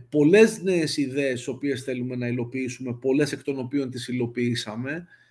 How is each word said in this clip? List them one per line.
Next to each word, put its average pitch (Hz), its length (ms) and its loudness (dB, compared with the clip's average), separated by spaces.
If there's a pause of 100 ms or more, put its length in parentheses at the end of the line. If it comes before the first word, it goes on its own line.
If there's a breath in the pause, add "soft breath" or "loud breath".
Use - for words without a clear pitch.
πολλές 165 520 6
νέες 175 360 0
ιδέες, 135 360 0
τις 117 140 -6
οποίες 131 360 -4
θέλουμε 123 320 -6
να 120 120 -4
υλοποιήσουμε, 123 680 -6
πολλές 139 380 0
εκ - 120 -8
των 135 160 -4
οποίων 131 300 -4
τις 120 180 -8
υλοποιήσαμε. 123 1000 -4 (240 soft breath)